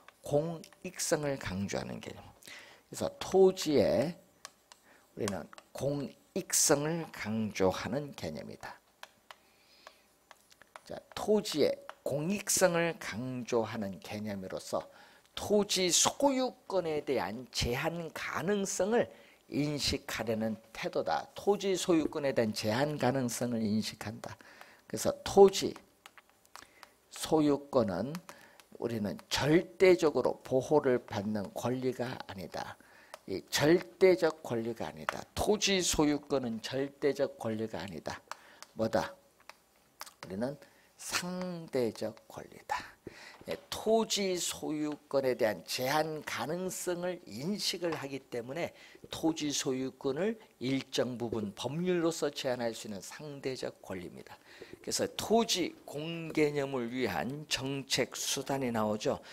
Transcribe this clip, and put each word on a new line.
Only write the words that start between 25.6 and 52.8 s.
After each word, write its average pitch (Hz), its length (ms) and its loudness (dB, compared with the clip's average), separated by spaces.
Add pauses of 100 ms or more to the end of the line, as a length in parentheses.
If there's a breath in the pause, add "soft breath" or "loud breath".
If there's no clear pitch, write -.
소유권은 139 1000 2 (640 loud breath)
우리는 110 380 -2 (120)
절대적으로 170 1120 4
보호를 131 640 2
받는 104 480 -4
권리가 123 720 -4
아니다. - 500 -10 (500 loud breath)
이 92 220 -4
절대적 170 920 4
권리가 113 460 -4
아니다. 76 340 -8 (120)
토지 196 460 2
소유권은 143 840 2
절대적 139 760 -2
권리가 110 400 -4
아니다. 80 420 -8 (520 loud breath)
뭐다? 110 420 0 (1120)
우리는 110 320 -4 (380 loud breath)
상대적 165 1300 -4
권리다. - 500 -10 (720 loud breath)
예, - 80 -4 (140)
토지 202 640 0
소유권에 147 1000 -2
대한 107 300 0
제한 151 580 -2
가능성을 175 1040 -4
인식을 165 680 -4
하기 139 240 -6
때문에 127 540 -6 (400 loud breath)
토지 156 400 0
소유권을 135 880 -2 (180 loud breath)
일정 127 600 0
부분 110 360 -2
법률로서 165 760 0
제한할 123 440 -2
수 - 140 -12